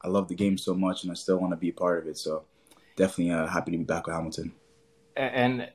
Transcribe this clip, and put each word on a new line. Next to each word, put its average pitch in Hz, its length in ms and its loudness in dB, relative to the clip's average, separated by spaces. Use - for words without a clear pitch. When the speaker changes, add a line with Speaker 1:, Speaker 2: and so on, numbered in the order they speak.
Speaker 1:
I - 60 -6
love 92 220 2
the 92 60 -4
game 98 220 4
so 92 160 -2
much, 92 300 0
and 90 80 -4
I 87 40 -6
still 92 200 2
wanna 87 220 0
be 87 100 -2
a 85 60 0
part 87 280 0
of 80 60 -8
it. 78 100 -8
So 78 280 -4
definitely, 87 380 2
uh, 80 120 0
happy 85 260 -2
to 85 60 0
be 82 60 -2
back 80 240 -2
with 82 80 -4
Hamilton. 80 380 -6
Speaker 2:
A-, - 20 -4
and, 127 560 2